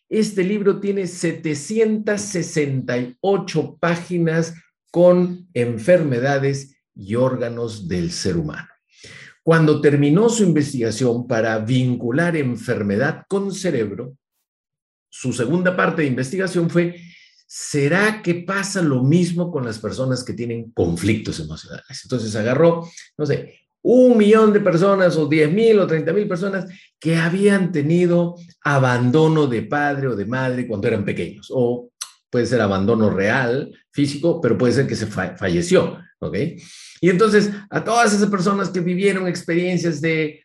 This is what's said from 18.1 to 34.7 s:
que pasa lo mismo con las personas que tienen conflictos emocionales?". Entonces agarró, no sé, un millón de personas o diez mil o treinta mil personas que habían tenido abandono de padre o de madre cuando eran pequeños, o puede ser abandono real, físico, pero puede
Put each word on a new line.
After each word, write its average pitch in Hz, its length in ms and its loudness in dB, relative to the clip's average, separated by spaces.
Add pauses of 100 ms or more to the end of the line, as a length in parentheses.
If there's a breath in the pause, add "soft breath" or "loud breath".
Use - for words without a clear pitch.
que 175 140 -2
pasa 196 460 -4
lo 131 220 0
mismo 170 480 2
con 131 140 -4
las 107 140 -8
personas 127 440 -4
que - 80 -10
tienen 117 400 -8
conflictos 92 680 -2
emocionales?". - 640 -14
Entonces 110 320 -6
agarró, 151 520 2 (280 loud breath)
no 151 80 -4
sé, - 280 -4 (280)
un 247 360 6
millón 214 360 6
de 202 80 4
personas 180 560 4
o 156 100 0
diez 151 240 4
mil 220 280 4
o 175 80 2
treinta 160 260 0
mil 208 120 0
personas 185 460 -6 (300 loud breath)
que 165 160 0
habían 185 560 2
tenido 170 640 2 (280 loud breath)
abandono 143 840 4
de 113 180 -2
padre 143 440 -2
o 120 80 -2
de 101 100 -4
madre 127 400 -4
cuando 104 220 -4
eran 101 160 0
pequeños, - 480 -8
o 123 400 -2 (440)
puede 120 120 0
ser 123 120 0
abandono 104 500 2
real, 120 600 -2 (200 loud breath)
físico, 143 500 -2
pero 113 160 2
puede 120 160 2